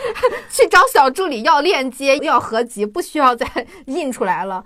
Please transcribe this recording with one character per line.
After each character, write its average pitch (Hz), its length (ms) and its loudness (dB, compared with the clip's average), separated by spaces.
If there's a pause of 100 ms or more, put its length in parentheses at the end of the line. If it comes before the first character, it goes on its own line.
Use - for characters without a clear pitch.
(140)
<laughs> - 340 -2
去 - 200 2
找 381 180 6
小 277 240 2
助 370 160 -4
理 240 160 -6
要 294 180 4
链 285 300 0
接、 269 280 0
要 277 200 0
合 226 240 -2
集， 208 240 -6
不 269 160 -6
需 - 160 -8
要 262 160 4
再 240 100 -6 (420)
印 269 260 -6
出 - 100 -10
来 175 220 -2
了。 190 220 -8